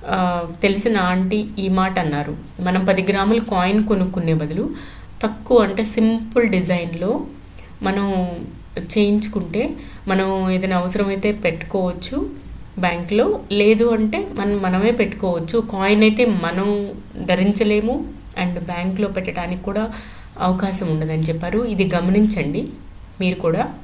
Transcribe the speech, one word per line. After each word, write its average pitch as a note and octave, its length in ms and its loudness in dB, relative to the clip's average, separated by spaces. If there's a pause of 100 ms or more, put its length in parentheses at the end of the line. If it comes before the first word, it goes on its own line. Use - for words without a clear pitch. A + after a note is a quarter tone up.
ఆ, F3+ 380 0 (180)
తెలిసిన G#3 340 2
ఆంటీ F#3 500 2 (120)
ఈ F#3+ 100 -2
మాట F#3 300 2
అన్నారు, D3 380 -2 (240)
"మనం F#3 240 2
పది F#3 180 4
గ్రాముల G3 360 4
కాయిన్ G3+ 480 2
కొనుక్కునే F3+ 480 2
బదులు D#3+ 360 -2 (520)
తక్కువ A3 360 4
అంటే G3+ 260 2
సింపుల్ A3+ 640 2
డిజైన్లో F3+ 800 0 (560)
మనం F#3+ 480 0 (480)
చేయించుకుంటే G#3 920 0 (380)
మనం F#3+ 420 0
ఏదైనా F#3 260 0
అవసరమైతే G3 560 0
పెట్టుకోవచ్చు F3+ 960 -4 (480)
బ్యాంక్లో, F3+ 640 0 (120)
లేదు G#3+ 320 6
అంటే A#3 500 2
మనం G3+ 280 0
మనమే F#3+ 280 2
పెట్టుకోవచ్చు. F3+ 680 0
కాయిన్ G#3 440 2
అయితే A3 220 6
మనం G3 720 0 (300)
ధరించలేము G#3 840 2 (380)
and F3 200 -4
బ్యాంక్లో F#3 440 -2
పెట్టడానికి F3+ 540 -4
కూడా G#3+ 300 -2 (460)
అవకాశం F#3 500 0
ఉండదని" D#3 340 0
చెప్పారు. E3 360 -2
ఇది G3 360 0
గమనించండి F#3 720 2 (520)
మీరు F3+ 140 2
కూడా. F#3 500 0